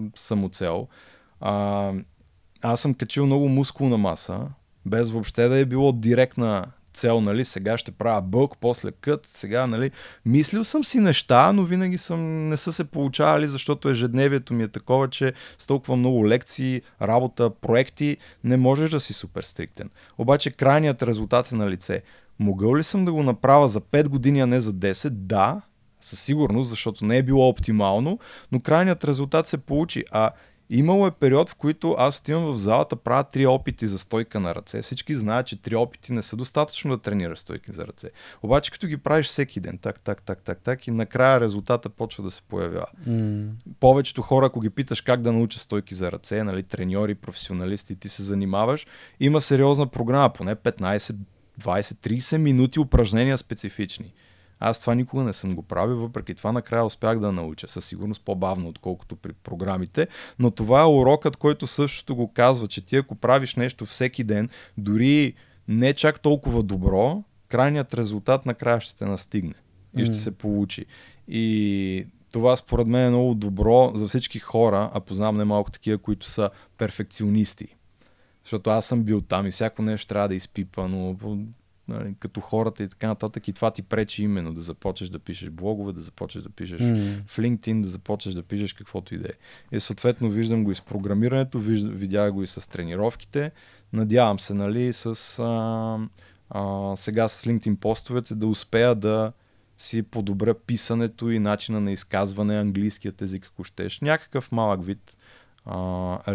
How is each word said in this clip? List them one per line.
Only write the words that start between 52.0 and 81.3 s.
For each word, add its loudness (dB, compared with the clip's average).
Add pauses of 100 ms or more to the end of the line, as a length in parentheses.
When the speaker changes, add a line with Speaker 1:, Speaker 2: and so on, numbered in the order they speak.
Speaker 1:
минути 4
упражнения 4
специфични. -8 (460)
Аз 0
това 0
никога -2
не -2
съм -4
го -8
правил, -2
въпреки -8
това -4
накрая 0
успях -2
да 0
науча. -6
Със -10
сигурност -10
по-бавно, -4
отколкото -10
при -14
програмите, -4 (320)
но 4
това 4
е 10
урокът, 6
който 0
същото -4
го -4
казва, 4
че -10
ти -2
ако 0
правиш 2
нещо -4
всеки -4
ден, 0 (280)
дори 2 (340)
не 2
чак 2
толкова 2
добро, 2 (240)
крайният 0
резултат 0
накрая 0
ще -16
те -8
настигне -4 (440)
и 2
ще 0
Speaker 2:
М. -4
Speaker 1:
се -6
получи. -4 (420)
И -2 (260)
това 4
според 0
мен 4
е 4
много 2
добро 4
за -2
всички -4
хора, 2
а -4
познавам -2
немалко 0
такива, -2
които -6
са -2 (280)
перфекционисти. -2 (760)
Защото -4
аз 2
съм 0
бил 0
там -2
и -4
всяко -4
нещо -4
трябва 0
да -2
е -4
изпипано, -6
по-, -8 (500)